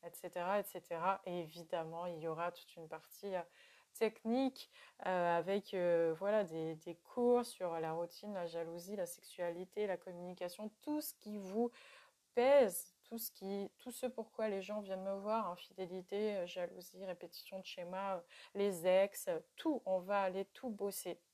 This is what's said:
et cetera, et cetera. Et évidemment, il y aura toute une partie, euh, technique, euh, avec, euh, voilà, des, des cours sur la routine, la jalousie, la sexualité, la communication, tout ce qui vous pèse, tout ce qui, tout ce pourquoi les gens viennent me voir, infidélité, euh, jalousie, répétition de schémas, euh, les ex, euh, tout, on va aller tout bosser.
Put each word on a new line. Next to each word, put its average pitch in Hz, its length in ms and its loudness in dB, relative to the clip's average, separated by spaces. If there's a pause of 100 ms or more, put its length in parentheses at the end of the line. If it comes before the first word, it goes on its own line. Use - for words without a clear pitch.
et 170 100 -10
cetera, 180 480 0
et 196 40 -2
cetera. 175 600 -2
Et 175 160 -2
évidemment, 165 680 -6
il 170 120 -6
y 160 100 -4
aura 170 240 -2
toute - 240 -18
une 160 120 -12
partie, 160 460 -8
euh, 175 80 -2 (500)
technique, 233 760 0 (360)
euh, 175 320 4
avec, 196 360 0
euh, 170 440 6
voilà, 202 260 4
des, 160 320 -4
des 165 180 -10
cours 240 500 4
sur 185 360 -4
la 160 120 -2
routine, 170 400 -6
la 180 140 -4
jalousie, 170 500 -6
la 180 100 -2
sexualité, 180 800 -4
la 185 100 0
communication, 180 760 -8 (100)
tout 302 200 -2
ce - 140 -8
qui 214 240 -10
vous 208 320 0 (640)
pèse, 247 600 6 (100)
tout 226 140 -10
ce - 140 -6
qui, 196 460 -4
tout - 120 -10
ce 254 160 -4
pourquoi 226 420 -2
les 196 140 0
gens 208 180 -6
viennent 190 220 -4
me 196 140 -2
voir, 208 340 0
infidélité, 190 880 -4
euh, 180 100 -2
jalousie, 180 580 -6
répétition 180 540 -8
de 190 80 -10
schémas, 185 500 -4
euh, 170 40 -4 (340)
les 196 320 2
ex, 190 420 6
euh, 165 120 0 (160)
tout, 302 280 0
on 190 140 2
va 196 240 2
aller 190 240 0
tout - 240 -8
bosser. 202 500 -4 (140)